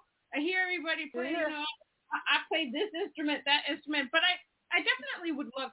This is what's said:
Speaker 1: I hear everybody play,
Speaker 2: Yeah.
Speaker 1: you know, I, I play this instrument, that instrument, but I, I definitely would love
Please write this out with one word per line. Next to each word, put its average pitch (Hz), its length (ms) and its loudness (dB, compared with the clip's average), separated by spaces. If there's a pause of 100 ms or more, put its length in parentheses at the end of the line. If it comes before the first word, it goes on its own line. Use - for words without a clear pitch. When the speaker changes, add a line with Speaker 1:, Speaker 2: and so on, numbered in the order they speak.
(360)
Speaker 1:
I 277 60 0
hear 370 200 2
everybody 320 500 -2
play, 254 200 -2
Speaker 2:
Yeah. - 20 -
Speaker 1:
you 330 140 0
know, 202 180 -4 (480)
I, 277 240 2
I - 120 0
play 311 220 0
this 359 180 0 (140)
instrument, 294 420 -2
that 285 240 4
instrument, 285 420 -2
but 330 120 4
I, 359 140 4 (400)
I - 60 4
definitely 480 500 -2
would 254 240 -6
love 254 160 -4